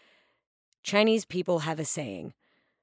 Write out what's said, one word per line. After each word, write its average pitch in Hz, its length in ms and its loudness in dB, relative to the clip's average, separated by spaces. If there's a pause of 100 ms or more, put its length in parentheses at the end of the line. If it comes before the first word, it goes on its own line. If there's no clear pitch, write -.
(840)
"Chinese 214 420 4
people 175 340 -2
have 156 200 -4
a 156 60 -4
saying, 107 480 -8 (500)